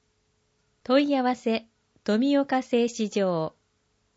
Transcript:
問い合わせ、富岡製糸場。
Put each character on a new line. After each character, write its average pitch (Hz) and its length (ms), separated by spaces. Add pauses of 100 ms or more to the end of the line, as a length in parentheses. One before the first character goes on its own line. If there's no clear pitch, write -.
(840)
問 285 260
い 277 60
合 262 60
わ 247 120
せ、 226 320 (380)
富 254 320
岡 269 260
製 240 220
糸 226 240
場。 180 460 (640)